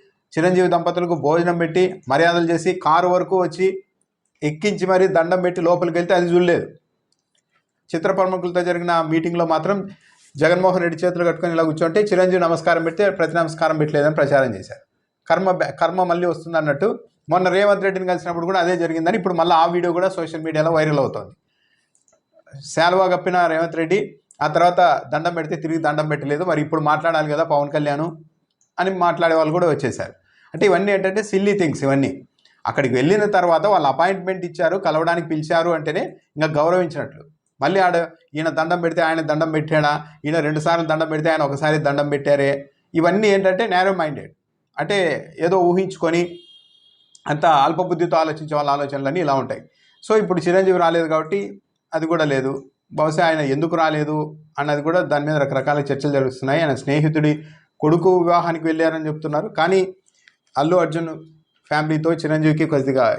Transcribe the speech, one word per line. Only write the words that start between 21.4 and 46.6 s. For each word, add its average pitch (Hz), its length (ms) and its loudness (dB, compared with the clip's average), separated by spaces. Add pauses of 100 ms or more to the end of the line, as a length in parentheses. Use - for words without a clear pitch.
శాలువా 180 380 2
కప్పిన 180 400 0
రేవంత్ 160 300 -2
రెడ్డి 165 220 0 (440)
ఆ 147 40 0
తర్వాత 170 340 2 (320)
దండం 165 220 -2
పెడితే 160 220 -6
తిరిగి 156 220 -4
దండం 160 300 -2
పెట్టలేదు. 147 360 -4
మరి 160 160 0
ఇప్పుడు 156 200 -2
మాట్లాడాలి 156 520 0
కదా 151 120 0
పవన్ 143 260 -2
కళ్యాణ్ 151 360 -2 (720)
అని 180 200 0
మాట్లాడే 170 360 2
వాళ్ళు 156 180 2
కూడా 175 160 2
వచ్చేశారు. 123 460 -4 (400)
అంటే 165 120 -2
ఇవన్నీ 196 260 2
ఏంటంటే 190 300 0
సిల్లీ 202 360 0
థింగ్స్ 156 260 -2
ఇవన్నీ. 135 260 2 (540)
అక్కడికి - 300 0
వెళ్ళిన 196 300 2
తర్వాత 175 420 2
వాళ్ళు 180 220 2
అపాయింట్‌మెంట్ 175 560 -2
ఇచ్చారు, 165 320 -2
కలవడానికి 165 520 -2
పిలిచారు 165 420 0
అంటేనే 156 320 -2 (340)
ఇంకా 151 120 0
గౌరవించినట్లు. 156 760 -2 (380)
మళ్ళీ 160 200 0
ఆడ 180 160 2 (380)
ఈయన 151 140 -4
దండం 165 320 -2
పెడితే 165 220 -2
ఆయన 165 180 0
దండం 156 320 -2
పెట్టాడా, 151 400 0 (320)
ఈయన 156 160 0
రెండుసార్లు 156 460 0
దండం 156 220 0
పెడితే 156 220 -2
ఆయన 160 120 2
ఒకసారి 151 360 0
దండం 143 300 0
పెట్టారే, 143 420 2 (440)
ఇవన్నీ 180 340 4
ఏంటంటే 196 380 2
నేరో 190 280 2
మైండెడ్, 147 380 -6 (440)
అంటే 185 220 -2 (400)
ఏదో 170 200 2
ఊహించుకొని 175 640 0 (1040)